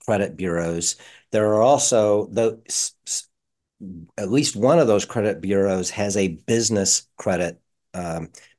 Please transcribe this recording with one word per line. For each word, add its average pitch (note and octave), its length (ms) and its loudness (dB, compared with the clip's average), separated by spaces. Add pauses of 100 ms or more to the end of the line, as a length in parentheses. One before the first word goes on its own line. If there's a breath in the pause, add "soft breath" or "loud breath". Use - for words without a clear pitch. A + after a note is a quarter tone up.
credit G2+ 320 -2
bureaus. E2+ 600 -2 (360 loud breath)
There G#2+ 200 2
are G#2+ 100 4
also A2 640 4
the A2+ 380 -2
s-, - 280 -6 (120)
s-, - 220 -8 (880)
at G2+ 140 -6
least C#3 260 0
one B2+ 220 4
of D3+ 80 4
those G#2 180 2
credit G#2+ 360 -4
bureaus F#2+ 500 0
has G2+ 260 -4
a G2 120 2
business G#2+ 800 0 (100)
credit, F2 440 -4 (340)
um, E2 360 -8 (280 loud breath)